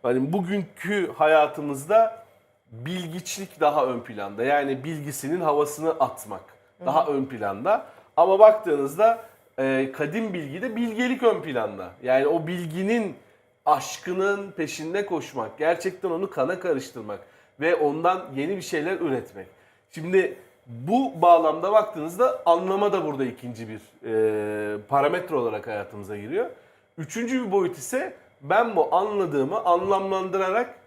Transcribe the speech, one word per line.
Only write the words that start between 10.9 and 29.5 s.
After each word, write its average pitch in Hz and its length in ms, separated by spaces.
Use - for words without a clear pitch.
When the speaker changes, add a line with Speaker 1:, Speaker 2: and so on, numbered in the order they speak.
Speaker 1:
ön 208 180
planda. 101 500
Yani 131 240
o 160 200
bilginin 180 680
aşkının 190 840
peşinde 165 540
koşmak, 135 520
gerçekten 175 520
onu 170 200
kana 160 300
karıştırmak 127 600
ve 165 160
ondan 165 500
yeni 160 220
bir 180 40
şeyler 170 380
üretmek. 113 480
Şimdi 180 460
bu 165 540
bağlamda 165 500
baktığınızda 208 760
anlama 185 480
da 175 120
burada 139 200
ikinci 117 440
bir, 107 120
e, 107 720
parametre 156 480
olarak 113 320
hayatımıza 104 500
giriyor. 139 280
Üçüncü 233 480
bir 190 60
boyut 180 260
ise 262 360
ben 208 340
bu 165 200
anladığımı 185 680